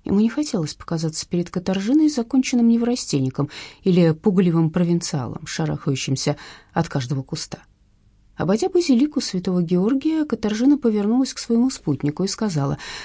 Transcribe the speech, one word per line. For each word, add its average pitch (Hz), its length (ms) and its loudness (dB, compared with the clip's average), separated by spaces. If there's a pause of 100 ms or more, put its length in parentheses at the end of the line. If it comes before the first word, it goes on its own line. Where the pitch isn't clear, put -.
Ему 196 160 0
не 226 100 4
хотелось 226 440 -4
показаться 160 540 -6
перед 175 220 -4
Катаржиной 196 600 0
законченным 240 580 2
неврастенником 233 800 0 (340)
или 175 280 4
пугливым 165 600 2
провинциалом, 170 760 -2
шарахающимся 147 880 -2 (380)
от 160 160 0
каждого 131 340 -4
куста. - 360 -10 (760)
Обойдя 214 320 0
базилику 294 540 2
святого 180 420 -2
Георгия, 269 640 2
Катаржина 233 520 2
повернулась 226 560 2
к - 60 -10
своему 233 300 2
спутнику 147 560 -2
и - 20 -2
сказала: 147 500 -2 (280)